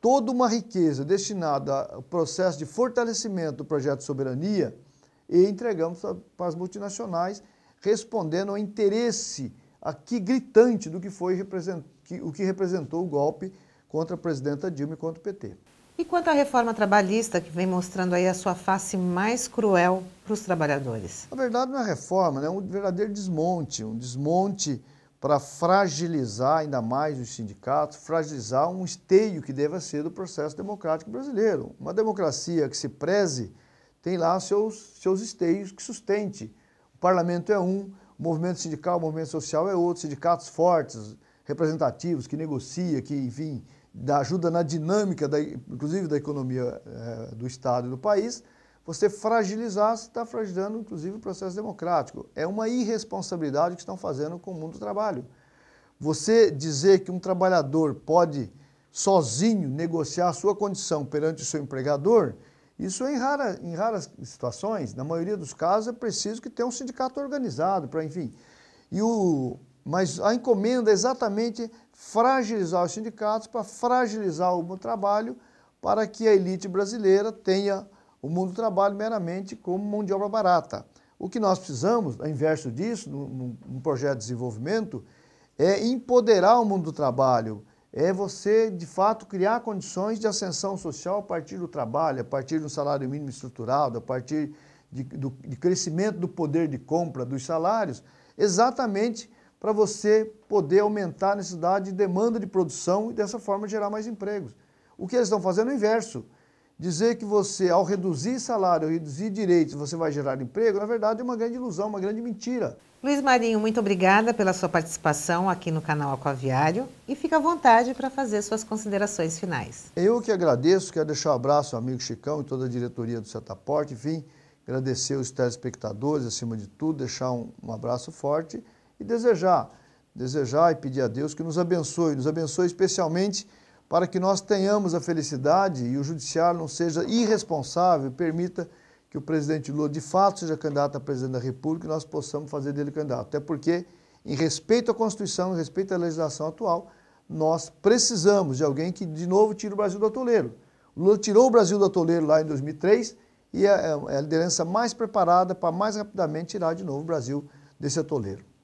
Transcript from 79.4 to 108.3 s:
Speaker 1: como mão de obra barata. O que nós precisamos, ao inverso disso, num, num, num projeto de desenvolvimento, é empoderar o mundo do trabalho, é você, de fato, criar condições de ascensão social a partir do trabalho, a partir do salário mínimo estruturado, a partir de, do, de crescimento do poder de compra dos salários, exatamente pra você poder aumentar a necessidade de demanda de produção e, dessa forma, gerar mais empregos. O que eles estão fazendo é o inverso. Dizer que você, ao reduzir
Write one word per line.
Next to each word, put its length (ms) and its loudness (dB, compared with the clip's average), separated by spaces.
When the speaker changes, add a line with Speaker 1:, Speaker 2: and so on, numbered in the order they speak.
Speaker 1:
como 280 -4
mão 200 -4
de 100 -2
obra 160 -2
barata. 560 2
O 100 -8
que 120 -4
nós 180 4
precisamos, 600 -2
ao 80 -6
inverso 440 0
disso, 380 -6
num, 180 -10
num, 300 -8
num 140 -10
projeto 380 0
de 60 -10
desenvolvimento, 800 -4
é 260 4
empoderar 760 6
o 60 2
mundo 180 0
do 80 -4
trabalho, 720 2
é 220 2
você, 560 0
de 160 -8
fato, 400 0
criar 360 0
condições 580 -4
de 80 -2
ascensão 500 -4
social 420 -6
a 40 -8
partir 340 -8
do 100 -6
trabalho, 540 -2
a 20 -4
partir 360 -4
do 100 -6
salário 400 -2
mínimo 220 -6
estruturado, 640 -2
a 40 -6
partir 520 -4
de, 120 -8
do, 300 -8
de 100 -8
crescimento 640 0
do 80 -2
poder 400 0
de 100 -4
compra 480 -4
dos 180 -6
salários, 600 -2
exatamente 920 2
pra 120 -2
você 600 4
poder 340 4
aumentar 500 0
a 60 4
necessidade 480 0
de 80 -6
demanda 460 2
de 60 -6
produção 640 0
e, 60 -10
dessa 240 -2
forma, 280 -2
gerar 220 -2
mais 160 -6
empregos. 500 -8
O 120 -10
que 80 -4
eles 120 4
estão 140 2
fazendo 300 2
é 20 -2
o 20 -2
inverso. 480 0
Dizer 360 0
que 100 -10
você, 440 2
ao 140 6
reduzir 560 -2